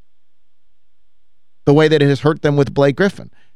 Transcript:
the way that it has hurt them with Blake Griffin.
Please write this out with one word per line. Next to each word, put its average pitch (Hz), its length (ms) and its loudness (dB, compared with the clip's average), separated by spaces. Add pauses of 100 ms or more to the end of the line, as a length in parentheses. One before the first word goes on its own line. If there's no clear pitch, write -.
(1700)
the 147 80 2
way 156 140 4
that 156 140 2
it 143 80 2
has 139 120 -2
hurt 156 200 -2
them 147 160 0
with 139 160 0
Blake 139 240 0
Griffin. - 340 -4 (240)